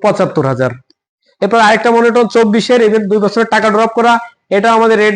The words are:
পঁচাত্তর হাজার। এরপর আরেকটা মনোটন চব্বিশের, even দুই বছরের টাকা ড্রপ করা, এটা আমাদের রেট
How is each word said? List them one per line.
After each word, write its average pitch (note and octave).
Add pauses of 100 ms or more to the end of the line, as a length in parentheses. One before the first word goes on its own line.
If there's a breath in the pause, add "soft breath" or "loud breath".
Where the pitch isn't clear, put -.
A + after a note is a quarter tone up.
পঁচাত্তর F#3
হাজার। B2+ (680)
এরপর A3+
আরেকটা A3+
মনোটন A#3 (100)
চব্বিশের, A#3
even G#3+ (100)
দুই G#3+
বছরের A3
টাকা G#3+
ড্রপ A3
করা, A#3 (360 loud breath)
এটা G3+
আমাদের A3+
রেট G#3